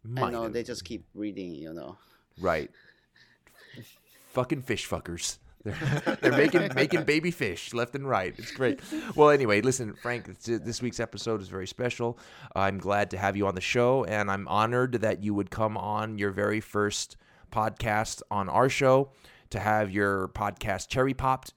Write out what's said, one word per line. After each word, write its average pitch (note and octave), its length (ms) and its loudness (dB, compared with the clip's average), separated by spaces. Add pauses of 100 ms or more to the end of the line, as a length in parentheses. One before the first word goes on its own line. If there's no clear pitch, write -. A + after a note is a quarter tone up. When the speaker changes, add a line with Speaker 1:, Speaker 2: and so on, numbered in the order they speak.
Speaker 1:
I A2+ 40 -12 (120)
Speaker 2:
Might F#3+ 120 0
Speaker 1:
know, A#2 100 -4
Speaker 2:
have. A2+ 100 -4
Speaker 1:
they A#2 120 -2
just A2+ 200 -10
keep G#2 200 -10 (100)
breeding, G2 400 -8
you D#2 180 -12
know. E2 240 -12 (440)
Speaker 2:
Right. F#2+ 340 0
<laughs> - 1040 -20 (520)
Fucking B2+ 300 -2
fish - 260 -4
fuckers. E2+ 500 -6 (240)
They're, G2+ 120 -6
<laughs> D3 480 -2
they're C3 100 -2
making, D3 420 4
making C#3+ 300 2
baby D#3 260 2
fish G#2+ 440 -6
left A#2+ 200 -2
and C#3 140 -6
right. F#2+ 300 0
It's A2+ 140 -12
great. C3 280 0 (340)
Well, D3 160 10
anyway, A#2 300 6
listen, B2 340 0
Frank, A#2+ 300 -6 (180)
th-, A2+ 200 -2
this A2+ 180 -6
week's A#2+ 200 -4
episode A2 420 -4
is F#2 60 -14
very F#2 180 -8
special. A#2+ 520 -4 (380)
I'm G2 220 2
glad G2 320 2
to F#2+ 80 -6
have G2 180 0
you G2+ 100 2
on F#2+ 80 2
the F#2 60 -4
show, B2 440 4
and G2+ 260 0
I'm G2 180 -2
honored A#2+ 460 2
that G#2 280 0
you G#2 120 0
would G2+ 160 0
come G#2+ 260 -2
on G#2+ 400 -4
your G2+ 140 0
very G#2 300 0
first - 560 -2 (360)
podcast A2 800 -2
on G2 180 0
our A2+ 220 6
show C3+ 400 4 (400)
to G#2 80 -6
have G#2+ 320 2
your G2 380 2
podcast G2+ 600 -4
cherry C3+ 240 2
popped. C3 440 -2